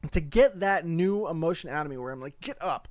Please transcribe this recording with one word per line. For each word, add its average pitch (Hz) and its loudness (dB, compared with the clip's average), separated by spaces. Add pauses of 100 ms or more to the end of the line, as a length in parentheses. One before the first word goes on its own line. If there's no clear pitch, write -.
(100)
To 185 0
get 196 4
that 190 2
new 185 2
emotion 165 -2
out 151 -2
of 147 -8
me 135 -8
where 127 -6
I'm 131 -10
like, 139 -14
Get - -10
up. 151 -4